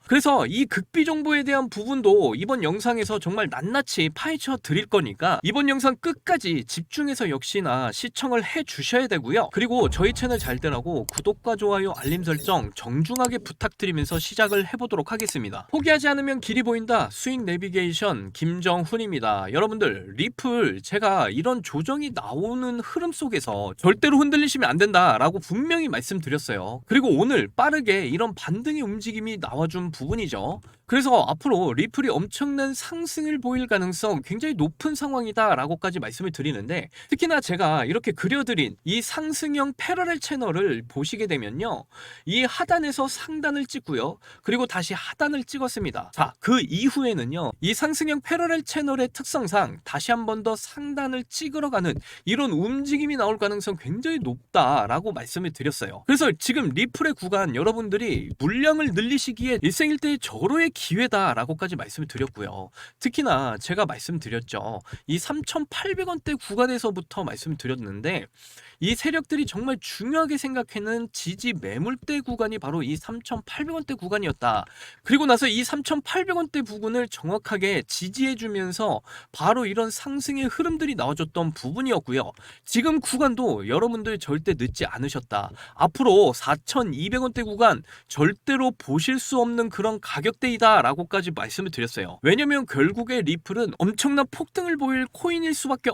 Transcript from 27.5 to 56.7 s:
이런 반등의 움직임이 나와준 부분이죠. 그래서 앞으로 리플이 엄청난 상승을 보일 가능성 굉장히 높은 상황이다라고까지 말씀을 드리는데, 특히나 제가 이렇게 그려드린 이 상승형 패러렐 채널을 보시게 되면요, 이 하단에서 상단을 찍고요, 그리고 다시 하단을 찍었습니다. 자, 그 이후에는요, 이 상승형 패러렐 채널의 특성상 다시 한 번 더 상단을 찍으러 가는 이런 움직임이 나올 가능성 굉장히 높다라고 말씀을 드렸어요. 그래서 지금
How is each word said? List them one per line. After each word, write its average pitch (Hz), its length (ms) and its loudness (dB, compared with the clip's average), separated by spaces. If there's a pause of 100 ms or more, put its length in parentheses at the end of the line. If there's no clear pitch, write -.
이런 180 280 0
반등의 254 480 -4
움직임이 214 580 -6
나와준 160 500 -2
부분이죠. 156 680 -4 (260)
그래서 247 360 6
앞으로 175 500 2
리플이 226 380 0
엄청난 269 640 -2
상승을 311 640 -4
보일 254 280 -2
가능성 185 560 0
굉장히 262 300 -4
높은 240 420 -2
상황이다라고까지 202 1040 0
말씀을 123 320 -6
드리는데, 143 600 -4 (180)
특히나 311 320 2
제가 156 460 2
이렇게 214 260 0
그려드린 185 720 0
이 202 160 0
상승형 294 760 -2
패러렐 349 400 -2
채널을 190 680 -2
보시게 202 400 -4
되면요, 147 600 -4 (400)
이 226 180 2
하단에서 294 640 0
상단을 294 560 -4
찍고요, 139 540 -4 (240)
그리고 247 240 0
다시 185 260 -4
하단을 285 520 -2
찍었습니다. 202 680 -6
자, 143 260 0
그 247 220 4
이후에는요, 170 920 0 (100)
이 185 100 0
상승형 302 480 -2
패러렐 330 420 0
채널의 269 520 -2
특성상 196 720 -2
다시 - 260 -6
한 233 160 0
번 220 160 -2
더 220 140 0
상단을 277 720 -6
찍으러 294 420 -4
가는 180 240 0 (300)
이런 240 260 2
움직임이 277 640 0
나올 214 220 0
가능성 202 380 -2
굉장히 254 420 -4
높다라고 139 920 2
말씀을 156 400 -6
드렸어요. 101 540 -4
그래서 277 320 6
지금 247 320 0